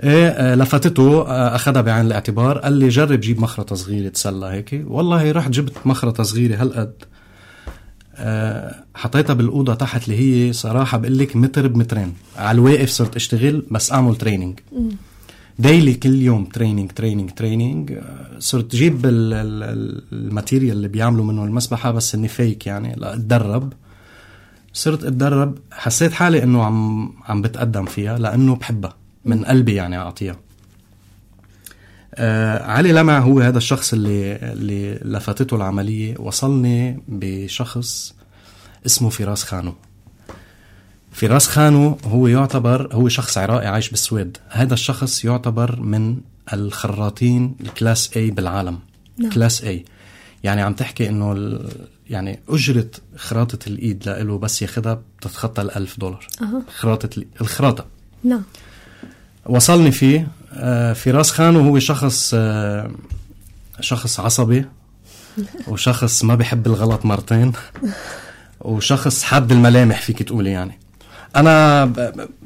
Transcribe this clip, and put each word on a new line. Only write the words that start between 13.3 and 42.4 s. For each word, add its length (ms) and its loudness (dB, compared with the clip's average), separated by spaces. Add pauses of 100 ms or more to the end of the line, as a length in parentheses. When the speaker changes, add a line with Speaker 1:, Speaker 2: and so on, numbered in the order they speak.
Speaker 1:
بس 220 -2
أعمل 240 4
تريننج. 440 -4 (120)
Speaker 2:
مم. 160 -4 (720)
Speaker 1:
ديلي، 360 6
كل 280 2
يوم 220 2
تريننج، 480 -2
تريننج، 380 -4
تريننج. 640 -4
آه، 460 -16
صرت 380 -4
جيب 300 2
ال-، 280 2
ال-، 280 -6
ال-، 400 -8 (100)
الماتيريال 640 -2
اللي 120 -4
بيعملوا 360 0
منه 200 -2
المسبحة، 460 -4
بس 240 -2
إني 140 -4
فيك، 380 -2
يعني، 300 -8
لأتدرب. 760 -2 (1000)
صرت 320 -4
أتدرب، 540 0 (140)
حسيت 400 0
حالي 300 2
إنه 220 4
عم، 480 -2 (160)
عم 140 -2
بتقدم 420 -2
فيها، 340 -6
لأنه 380 2
بحبها 380 -6 (300)
من 120 2
Speaker 2:
مم. 80 -2
Speaker 1:
قلبي، 300 4
يعني، 240 -4
أعطيها. 380 -10 (1800)
آه، 460 0
علي 300 2
لمع 260 6
هو 220 6
هذا 180 4
الشخص 340 -2
اللي، 440 -2
اللي 680 -6
لفتته 520 -4
العملية. 640 -4
وصلني 880 -2
بشخص 1080 -8 (720)
اسمه 220 2
فراس 360 -4
خانو. 300 -8 (1400)
فراس 360 2
خانو 560 4
هو 220 2
يعتبر، 640 2